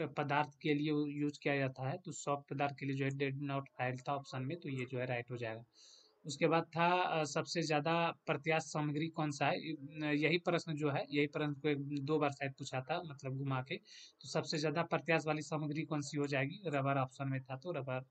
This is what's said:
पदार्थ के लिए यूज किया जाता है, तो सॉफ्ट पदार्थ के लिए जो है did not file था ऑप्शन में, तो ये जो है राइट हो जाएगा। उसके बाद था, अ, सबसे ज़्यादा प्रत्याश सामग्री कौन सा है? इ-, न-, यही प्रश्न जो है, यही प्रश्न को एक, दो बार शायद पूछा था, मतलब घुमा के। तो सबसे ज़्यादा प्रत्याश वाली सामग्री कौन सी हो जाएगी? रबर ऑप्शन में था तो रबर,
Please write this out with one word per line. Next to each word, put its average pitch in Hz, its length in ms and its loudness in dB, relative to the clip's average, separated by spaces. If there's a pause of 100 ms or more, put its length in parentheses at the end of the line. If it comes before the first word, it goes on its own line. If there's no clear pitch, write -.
पदार्थ 143 480 0 (120)
के 151 120 2
लिए 147 460 0
यूज 147 180 -2
किया 143 200 0
जाता 131 320 0
है, 175 80 -2
तो 170 140 -12
सॉफ्ट 143 420 -4
पदार्थ 143 260 0
के 143 60 -6
लिए 139 100 0
जो 135 100 0
है 139 60 2
did 139 400 -2
not 139 100 0
file 127 460 -4
था 143 80 0
ऑप्शन 135 280 -6
में, 160 160 -4
तो 160 100 -8
ये 127 160 -4
जो 123 140 -4
है 127 60 -2
राइट 123 260 -4
हो 123 60 -6
जाएगा। 113 260 -6 (600)
उसके 151 220 0
बाद 165 160 4
था, 175 380 4
अ, 160 220 2
सबसे 160 380 -2
ज़्यादा 160 500 2 (140)
प्रत्याश 160 360 2
सामग्री 151 460 0
कौन 156 240 -2
सा 143 160 2
है? 160 240 0
इ-, 151 100 -4
न-, 151 220 -8
यही 151 340 4
प्रश्न 165 380 2
जो 147 160 2
है, 160 180 0
यही 147 180 2
प्रश्न 147 260 -2
को 143 160 0
एक, 147 100 2
दो 143 400 0
बार 143 120 4
शायद 139 200 -4
पूछा 131 300 -6
था, 156 240 -4
मतलब 135 320 -6
घुमा 135 240 -2
के। 160 160 -6 (440)
तो 131 60 -14
सबसे 165 300 -2
ज़्यादा 147 260 2
प्रत्याश 160 440 2
वाली 151 140 0
सामग्री 151 400 -2
कौन 151 200 -2
सी 143 160 -4
हो 143 100 0
जाएगी? 139 380 0
रबर 139 320 4
ऑप्शन 135 320 0
में 131 140 0
था 131 140 -6
तो 175 140 -4
रबर, 131 400 -2